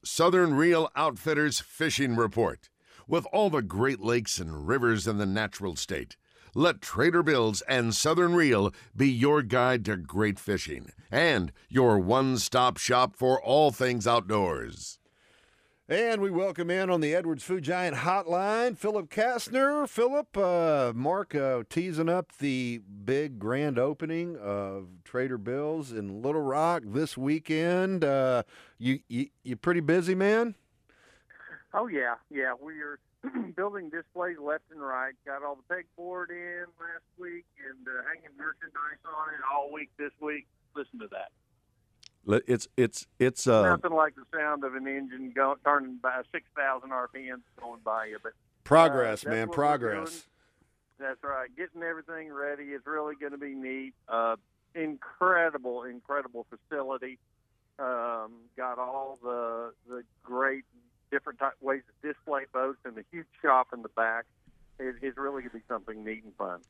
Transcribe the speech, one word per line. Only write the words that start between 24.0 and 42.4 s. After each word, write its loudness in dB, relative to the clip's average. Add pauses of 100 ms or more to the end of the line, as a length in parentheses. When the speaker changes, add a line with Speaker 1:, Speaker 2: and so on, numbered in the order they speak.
Speaker 2:
of -6 (160)
Trader -2
Bill's -4
in -6
Little 0
Rock 0
this -2
weekend. 0
Uh, 4 (360)
you, 0 (100)
you, -4 (160)
you -6
pretty 0
busy, 2
man? 2 (1160)
Speaker 3:
Oh, -2
yeah. -2 (160)
Yeah, -2
we -16
are -12 (220)
<clears throat> -8
building -8
displays -8
left -6
and -18
right. -6 (120)
Got -10
all -8
the -10
pegboard -10
in -12 (160)
last -14 (160)
week -14 (240)
and, -18
uh, -8
hanging -12
merchandise -10
on -8
it -10 (120)
all -2
week -12 (100)
this -8
week. -8 (300)
Listen -12
to -14
that. -12 (920)
Speaker 4:
Le-, 2